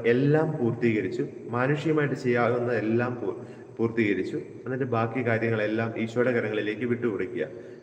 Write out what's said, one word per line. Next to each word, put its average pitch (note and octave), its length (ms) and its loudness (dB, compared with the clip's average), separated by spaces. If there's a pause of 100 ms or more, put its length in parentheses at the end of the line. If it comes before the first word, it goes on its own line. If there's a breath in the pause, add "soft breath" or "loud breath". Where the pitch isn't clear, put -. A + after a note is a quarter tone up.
എല്ലാം C#3+ 520 4
പൂർത്തീകരിച്ചു, A2+ 640 2 (300)
മാനുഷികമായിട്ട് D3 600 2
ചെയ്യാവുന്ന A#2+ 580 2
എല്ലാം A#2 480 2
പൂ-, G2 160 -4 (400 loud breath)
പൂർത്തീകരിച്ചു. A2+ 600 0 (280)
എന്നിട്ട് B2+ 200 -4
ബാക്കി A#2 420 0
കാര്യങ്ങളെല്ലാം A2 720 0
ഈശോയുടെ A#2+ 340 0
കരങ്ങളിലേക്ക് G#2+ 600 -2
വിട്ടുകൊടുക്കുക. F#2+ 540 -2 (360 loud breath)